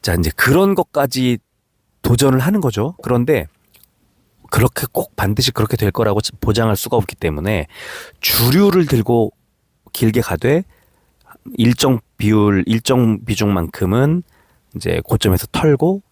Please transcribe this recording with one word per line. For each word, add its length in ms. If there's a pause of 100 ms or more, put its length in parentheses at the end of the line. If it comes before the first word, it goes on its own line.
자, 120
이제 220
그런 400
것까지 640 (640)
도전을 360
하는 220
거죠. 400
그런데 460 (1040)
그렇게 400
꼭 240
반드시 360
그렇게 240
될 160
거라고 280 (200)
보장할 360
수가 220
없기 180
때문에 520 (540)
주류를 640
들고 460 (600)
길게 300
가되 420 (960)
일정 420 (180)
비율, 500
일정 580
비중만큼은 960 (540)
이제 280
고점에서 440
털고 640